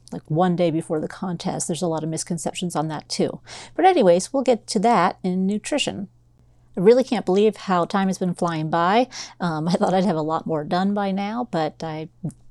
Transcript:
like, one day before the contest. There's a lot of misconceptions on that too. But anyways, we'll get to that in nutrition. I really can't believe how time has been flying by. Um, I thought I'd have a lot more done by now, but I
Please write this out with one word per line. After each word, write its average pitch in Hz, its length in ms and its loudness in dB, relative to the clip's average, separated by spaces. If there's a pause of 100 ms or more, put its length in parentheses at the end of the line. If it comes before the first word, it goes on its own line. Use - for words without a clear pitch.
like, 170 200 -10
one 175 260 2
day 175 140 2
before 160 300 -2
the 151 60 -6
contest. 175 640 -6
There's 165 140 -4
a 175 40 -2
lot 160 160 -2
of 156 60 -4
misconceptions 170 680 -6
on 156 140 -2
that 151 220 -8
too. - 300 -2 (340)
But 311 100 0
anyways, 208 480 4
we'll 269 100 0
get 233 260 0
to - 100 -2
that 196 440 2
in 190 240 0
nutrition. 208 600 -4 (680)
I - 60 -4
really 233 240 8
can't 214 220 -2
believe 202 300 4
how 175 280 0
time 190 240 0
has 190 80 -2
been 180 160 -2
flying 160 380 -2
by. 185 380 2 (300)
Um, 160 300 -2
I 170 40 0
thought 190 200 2
I'd 185 140 2
have 165 100 0
a 156 60 0
lot 156 240 -2
more 156 180 -2
done 180 300 0
by 202 160 -2
now, 208 400 -4
but 156 320 -4
I 160 260 -8 (420)